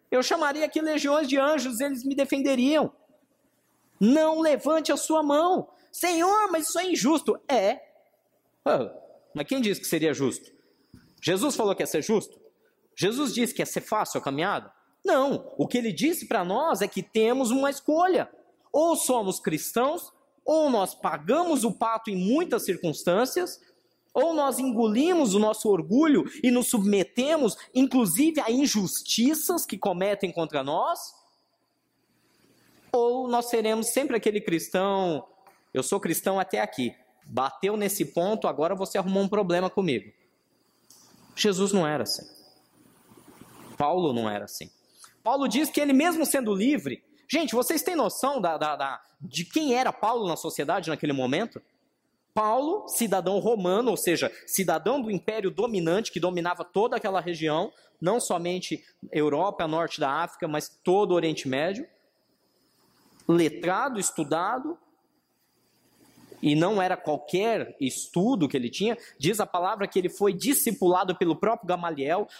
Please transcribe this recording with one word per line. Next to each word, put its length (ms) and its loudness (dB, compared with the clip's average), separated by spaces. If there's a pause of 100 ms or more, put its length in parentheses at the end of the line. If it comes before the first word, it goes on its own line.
(120)
eu 100 4
chamaria 440 0
aqui 160 -2
legiões 480 2
de 80 2
anjos, 420 2
eles 240 -2
me 120 -2
defenderiam. 760 2 (1080)
Não 440 6
levante 500 2
a 60 0
sua 260 0
mão." 460 2 (200)
"Senhor, 640 2
mas 160 -2
isso 120 -2
é 120 -2
injusto." 560 2
É. 340 2 (840)
Ah, 260 0 (420)
mas 140 -6
quem 140 0
disse 180 0
que 80 -10
seria 260 0
justo? 380 -4 (720)
Jesus 340 0
falou 180 2
que 80 -4
ia 60 -2
ser 140 -2
justo? 420 -2 (540)
Jesus 360 -2
disse 200 -2
que 80 -4
ia 40 -4
ser 160 -6
fácil 380 -4
a 40 -6
caminhada? 480 -4 (320)
Não. 540 0
O 100 0
que 100 -2
ele 140 -2
disse 360 -2
pra 180 0
nós 360 0
é 60 0
que 160 -6
temos 480 2
uma 180 2
escolha. 640 0 (400)
Ou 240 4
somos 420 0
cristãos, 760 -2 (320)
ou 240 4
nós 260 0
pagamos 680 0
o 80 0
pato 360 -4
em 60 -4
muitas 480 0
circunstâncias, 960 -2 (520)
ou 200 2
nós 260 0
engolimos 720 2
o 60 4
nosso 300 2
orgulho 540 4 (180)
e 80 4
nos 200 2
submetemos, 880 2 (160)
inclusive, 640 4
a 100 0
injustiças 1160 0
que 120 -8
cometem 540 -2
contra 320 -2
nós, 500 -2 (1800)
ou 340 2
nós 200 0
seremos 400 0
sempre 280 0
aquele 240 0
cristão, 880 -2 (460)
"Eu 100 0
sou 160 -2
cristão 400 -2
até 220 -2
aqui, 340 -4 (300)
bateu 500 -2
nesse 300 -2
ponto, 420 -2
agora 260 0
você 240 -4
arrumou 260 0
um 40 0
problema 420 0
comigo." 440 -2 (1200)
Jesus 380 0
não 120 4
era 180 0
assim. 220 -6 (1500)
Paulo 360 2
não 160 -2
era 160 -6
assim. 260 -14 (500)
Paulo 280 0
diz 200 0
que 120 -2
ele 100 2
mesmo 340 4
sendo 300 0
livre, 480 -2 (240)
gente, 260 -2
vocês 300 0
têm 100 -2
noção 460 0
da, 180 -2
da, 200 -2
da, 240 -6 (180)
de 240 -8
quem 320 0
era 160 2
Paulo 380 0
na 80 -2
sociedade 520 -4
naquele 220 -4
momento? 500 -2 (720)
Paulo, 540 0
cidadão 520 0
romano, 520 2
ou 60 0
seja, 340 0 (160)
cidadão 540 0
do 100 -6
império 400 -4
dominante 580 0
que 120 -8
dominava 420 -2
toda 320 -2
aquela 240 -2
região, 540 -2 (260)
não 220 0
somente 600 -4 (300)
Europa, 560 0
norte 320 -4
da 100 0
África, 380 -4
mas 220 -6
todo 420 2
o 40 4
Oriente 340 0
Médio, 360 -2 (1400)
letrado, 720 0
estudado, 800 -4 (1600)
e 120 2
não 260 2
era 160 0
qualquer 840 -2
estudo 680 0
que 80 -4
ele 140 -2
tinha, 260 -2 (220)
diz 220 -2
a 80 -4
palavra 400 -2
que 100 -6
ele 120 0
foi 220 0
discipulado 840 0
pelo 200 0
próprio 320 -2
Gamaliel, 600 -2 (120)